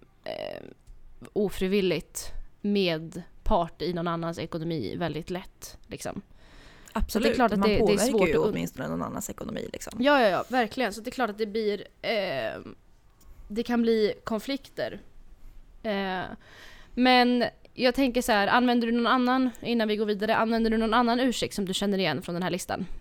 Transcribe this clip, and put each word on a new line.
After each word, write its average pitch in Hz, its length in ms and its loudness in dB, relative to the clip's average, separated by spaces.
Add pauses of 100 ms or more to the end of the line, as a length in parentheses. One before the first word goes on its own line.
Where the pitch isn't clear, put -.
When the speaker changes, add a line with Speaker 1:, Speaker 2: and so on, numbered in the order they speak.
(240)
Speaker 1:
eh, 50 380 -10 (680)
ofrivilligt 185 1000 0 (280)
med 175 600 0 (200)
part 175 400 2
i 180 100 0
någon 170 160 -2
annans 165 300 -4
ekonomi 160 580 -4
väldigt 160 340 -4
lätt, - 560 -12
liksom. - 360 -10 (720)
Speaker 2:
Absolut, 220 420 2
Speaker 1:
klart 233 180 4
att 208 60 2
Speaker 2:
man 202 100 4
Speaker 1:
det, 208 60 4
det - 60 4
är 214 60 4
Speaker 2:
påverkar 202 180 4
Speaker 1:
svårt 214 240 4
Speaker 2:
ju 151 40 2
Speaker 1:
att 147 140 2
un- 214 40 0
Speaker 2:
åtminstone - 380 -4
någon 165 140 -4
annans - 280 -8
ekonomi, - 420 -10
liksom. - 300 -8
Speaker 1:
Ja, 277 200 6
ja, 214 60 6
ja, 165 200 0
verkligen. 233 440 -2
Så 220 80 -12
det 220 80 -12
är 240 40 -6
klart 240 180 -2
att 202 80 -10
det 220 80 -2
blir... 208 400 -4 (160)
Eh, 139 580 -4 (880)
det 214 140 -4
kan 240 200 0
bli 220 320 2 (100)
konflikter. 202 760 -6 (840)
Eh, 196 380 -2 (720)
men 247 500 6 (300)
jag 247 200 2
tänker 254 280 2
så 247 100 0
här, 202 140 4
använder 240 400 4
du 226 60 0
någon 233 140 2
annan, 254 440 4 (100)
innan 226 280 0
vi 214 80 0
går 214 100 -2
vidare, 214 300 0
använder 226 340 2
du 220 60 2
någon 220 180 2
annan 240 260 4
ursäkt - 340 0
som 202 100 -2
du 185 100 -2
känner 202 240 0
igen 180 240 0
från 170 120 -6
den 170 80 -4
här 180 80 -2
listan? - 360 -4 (140)